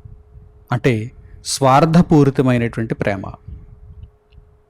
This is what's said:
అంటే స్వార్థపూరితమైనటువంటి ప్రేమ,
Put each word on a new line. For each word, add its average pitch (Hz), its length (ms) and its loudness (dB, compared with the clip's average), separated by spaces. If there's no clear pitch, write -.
అంటే 123 220 0
స్వార్థపూరితమైనటువంటి 135 1500 2
ప్రేమ, 95 300 -6